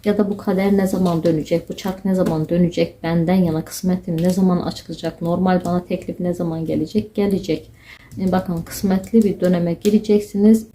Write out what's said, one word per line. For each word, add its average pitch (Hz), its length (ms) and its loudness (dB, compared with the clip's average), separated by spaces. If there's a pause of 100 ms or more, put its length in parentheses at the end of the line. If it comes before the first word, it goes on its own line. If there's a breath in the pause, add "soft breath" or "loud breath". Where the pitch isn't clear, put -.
Ya 208 140 2
da 202 120 0
bu 202 60 -4
kader 196 400 0
ne 190 100 2
zaman 180 360 0
dönecek, 165 480 0
bıçak - 340 -8
ne 190 100 2
zaman 160 340 0
dönecek, 170 540 0
benden 170 320 2
yana 165 300 2
kısmetim 180 580 -4
ne 180 80 2
zaman 180 300 2
açılacak, 165 640 -8
normal 180 420 0
bana 175 200 -2
teklif 180 360 -8
ne 175 140 -2
zaman 165 300 -4
gelecek? 160 500 -4
Gelecek. 190 560 -2 (500 soft breath)
E, 185 120 0
bakın 180 300 -2
kısmetli 190 600 0
bir 185 180 0
döneme 170 340 2
gireceksiniz. 208 1000 2